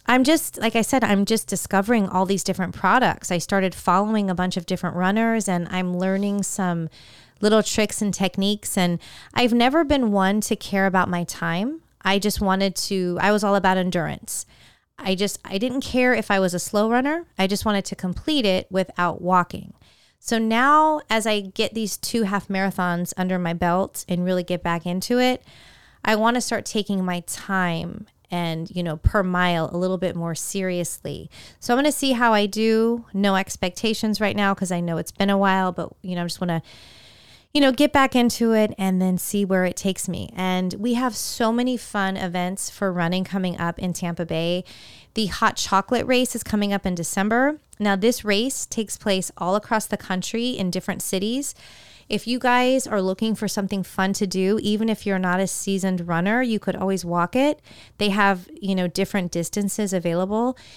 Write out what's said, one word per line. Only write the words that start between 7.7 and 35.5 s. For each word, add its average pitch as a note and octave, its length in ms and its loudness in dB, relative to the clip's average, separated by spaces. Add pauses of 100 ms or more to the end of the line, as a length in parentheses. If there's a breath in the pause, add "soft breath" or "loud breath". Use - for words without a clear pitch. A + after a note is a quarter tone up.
and G3+ 100 0
techniques. G3 640 -2
And F3 220 2 (340 loud breath)
I've A#3+ 200 2
never C4 320 4
been C#4 260 2
one G3+ 320 2
to G#3+ 140 -2
care G3 300 0
about F#3 220 2
my F3 140 -2
time. F#3 600 -4 (220)
I G3 140 2
just G3+ 220 0
wanted F#3+ 360 0
to, F3+ 440 -2
I F#3+ 100 4
was G#3 140 2
all G3+ 100 2
about F#3 220 4
endurance. F3 680 -4 (600 soft breath)
I F#3+ 100 0
just, G3 300 -2
I F#3+ 140 -6
didn't F#3 220 -2
care B3 340 2
if A3 160 0
I G3 100 4
was F3+ 140 2
a F3 40 -4
slow G#3+ 320 0
runner. C#4+ 360 0 (120)
I F#3+ 80 2
just G3 180 -2
wanted G3+ 220 0
to - 100 -8
complete A#3+ 480 -2
it F#3 260 2
without F3+ 500 -2
walking. F3+ 540 0 (440 soft breath)
So - 200 -2
now, D4 600 4 (100)
as A3 160 0
I G#3 140 2
get G3 340 -4
these A3 220 -4
two - 260 -2
half G3 260 -2
marathons F3+ 680 -2
under F#3 220 0
my F3 140 -2
belt F3 560 0
and F3+ 160 0
really F3+ 200 0
get F3 180 -4
back E3+ 240 -2
into F#3 320 0
it, B3+ 240 2 (640 loud breath)
I A3 100 2
wanna A#3 260 2
start - 240 -4
taking G3 400 -2
my F3+ 220 -4
time F3 800 -4 (240)
and, E3 400 -4
you F3+ 120 -4
know, E3+ 140 -4
per - 260 2
mile F3+ 500 2
a E3+ 40 -4
little F#3 220 0
bit F3+ 180 -2
more E3 180 -4
seriously. F3 920 -6 (300 loud breath)
So - 160 -2
I'm B3 40 4
gonna C#4+ 140 2
see C#4 200 0
how A#3 200 4
I G#3 140 4
do. A3 640 2
No F#3+ 240 2
expectations G3 840 -2
right G#3 160 0
now G3 180 2
'cause F#3+ 180 -4
I F3 80 0
know E3+ 160 -2
it's E3 160 -6
been G3 180 0
a G3+ 80 2
while, F#3+ 340 2